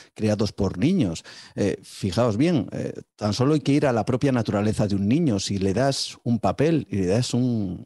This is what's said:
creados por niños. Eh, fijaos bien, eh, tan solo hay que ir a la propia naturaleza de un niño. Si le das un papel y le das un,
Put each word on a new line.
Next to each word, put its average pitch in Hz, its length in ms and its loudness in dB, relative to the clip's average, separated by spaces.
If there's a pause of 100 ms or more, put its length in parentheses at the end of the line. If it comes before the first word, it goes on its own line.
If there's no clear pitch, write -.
(140)
creados 107 380 0
por 95 260 -4
niños. 131 460 0 (320)
Eh, 101 260 0
fijaos 104 540 -2
bien, 147 340 2
eh, - 220 -6 (240)
tan 104 160 -2
solo 139 220 2
hay 151 60 2
que 139 120 0
ir 147 140 4
a 127 60 4
la 107 120 0
propia 131 260 0
naturaleza 107 560 0
de 98 80 0
un 98 140 0
niño. 127 320 2
Si 101 180 -4
le 95 160 0
das 135 480 -2
un 120 160 0
papel 131 500 0
y 101 100 -4
le 92 80 0
das 113 280 0
un, 110 520 -2